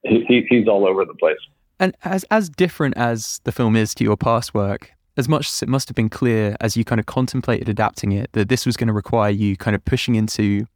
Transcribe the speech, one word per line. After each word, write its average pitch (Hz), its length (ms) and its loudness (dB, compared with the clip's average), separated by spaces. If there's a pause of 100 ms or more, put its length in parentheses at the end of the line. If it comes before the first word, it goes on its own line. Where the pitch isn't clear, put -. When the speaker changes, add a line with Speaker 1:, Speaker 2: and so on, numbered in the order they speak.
Speaker 1:
he, 113 240 2
he, 120 220 4
he's 117 180 4
all 101 180 4
over 95 200 2
the - 80 -16
place. 80 240 0 (420)
Speaker 2:
And 190 240 0
as, 185 280 -4
as 214 180 0
different 156 480 0
as 117 460 -2
the 117 80 -4
film 113 240 2
is 110 200 2
to - 80 -2
your 104 140 2
past 117 360 0
work, 101 380 -4 (240)
as 127 140 -2
much 143 180 2
as - 140 -6
it 120 80 -4
must 131 180 0
have 123 80 -10
been 110 140 0
clear 110 500 0
as 110 160 -2
you 117 80 0
kind 110 160 0
of 104 60 -4
contemplated 123 640 -2
adapting 104 420 -2
it, 101 220 -2
that 107 160 2
this 127 160 0
was 123 100 0
gonna 113 180 -2
require 104 360 0
you 101 260 0
kind 104 200 -2
of - 100 -6
pushing 123 300 0
into 107 500 0 (100)